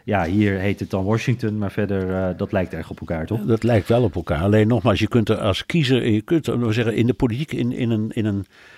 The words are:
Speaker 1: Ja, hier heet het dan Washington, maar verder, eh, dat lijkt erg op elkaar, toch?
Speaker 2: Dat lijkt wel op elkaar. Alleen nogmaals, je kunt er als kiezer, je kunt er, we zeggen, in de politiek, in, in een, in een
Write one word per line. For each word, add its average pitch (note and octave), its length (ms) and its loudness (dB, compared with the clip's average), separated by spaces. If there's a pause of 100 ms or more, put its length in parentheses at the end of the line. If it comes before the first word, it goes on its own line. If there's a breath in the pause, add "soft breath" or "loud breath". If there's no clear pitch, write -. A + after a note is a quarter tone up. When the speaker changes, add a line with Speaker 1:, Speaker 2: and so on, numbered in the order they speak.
Speaker 1:
Ja, F#2+ 200 0
hier G2 340 2
heet G2 220 -2
het F#2+ 100 -6
dan F#2+ 140 -2
Washington, A2 540 0
maar G2+ 140 -4
verder, F#2+ 420 -2
eh, F#2 240 -2
dat G2 140 -4
lijkt F#2+ 220 0
erg E2 160 -10
op - 100 -12
elkaar, D#2+ 260 -6
toch? G#2+ 180 -4
Speaker 2:
Dat A2 180 0
lijkt A2+ 260 2
wel A#2 140 4
op - 120 0
elkaar. E2 280 -2
Alleen G#2+ 260 4
nogmaals, A2 300 2
je G#2+ 100 0
kunt A2 200 2
er A2 100 2
als G#2 280 -2
kiezer, C3 420 2
je G#2+ 140 2
kunt D#3+ 240 -2
er, A#2+ 200 0
we A2 60 0
zeggen, A2+ 220 0
in A#2 120 2
de A#2+ 80 -4
politiek, B2+ 380 -2
in, B2 200 -2
in A#2+ 180 -2
een, A2 220 0
in A2 120 -2
een G2+ 220 -2 (320 loud breath)